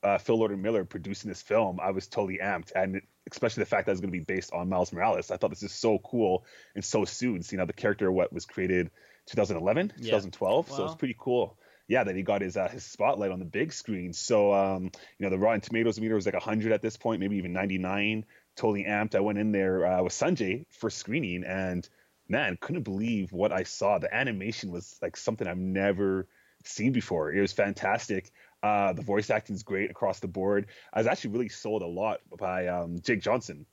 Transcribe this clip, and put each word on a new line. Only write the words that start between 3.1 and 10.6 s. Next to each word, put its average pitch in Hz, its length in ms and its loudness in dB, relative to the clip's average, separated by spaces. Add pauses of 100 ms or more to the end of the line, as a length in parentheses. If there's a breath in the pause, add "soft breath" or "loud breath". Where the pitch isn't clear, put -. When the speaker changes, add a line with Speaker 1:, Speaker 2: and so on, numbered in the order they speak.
Speaker 1:
especially 113 320 -2
the - 80 0
fact 101 160 2
that 104 60 2
it's 92 100 0
gonna 95 100 -2
be 90 80 -2
based 92 320 -4
on 87 160 -2
Miles 90 240 2
Morales. 87 380 0
I 90 80 -2
thought, - 100 2
"This - 140 -6
is 101 100 -8
so 110 280 2
cool 98 440 2 (300 loud breath)
and 104 100 -6
so 104 220 0
soon." 110 360 -2
So, - 120 -10
you 95 40 -2
know, 92 60 2
the 85 80 -6
character, 101 400 2
what, 92 200 4
was - 120 -6
created 90 460 0 (360 soft breath)
two - 100 -16
thousand 98 200 2
eleven, 113 400 2
Speaker 2:
Yeah. 120 80 -12
Speaker 1:
two 110 60 -2
thousand 101 220 2
twelve. 110 360 2